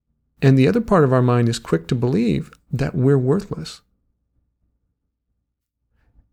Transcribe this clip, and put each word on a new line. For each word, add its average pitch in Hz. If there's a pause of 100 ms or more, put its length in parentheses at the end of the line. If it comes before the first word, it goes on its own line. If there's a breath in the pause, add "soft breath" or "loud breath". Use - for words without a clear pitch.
(400)
And 135
the 131
other 220
part 190
of 127
our 127
mind 120
is 117
quick -
to 147
believe 147 (220)
that 139
we're 139
worthless. 156 (2500)